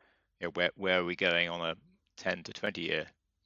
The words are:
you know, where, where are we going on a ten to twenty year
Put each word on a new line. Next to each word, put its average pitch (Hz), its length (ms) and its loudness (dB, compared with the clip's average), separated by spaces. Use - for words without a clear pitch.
you 90 60 -4
know, 85 80 -2
where, 87 220 2
where 92 240 4
are 87 40 0
we 87 120 -2
going 87 320 4
on 85 120 -4
a 82 140 -2
ten 90 280 -4
to - 80 -12
twenty - 300 -6
year 80 240 -2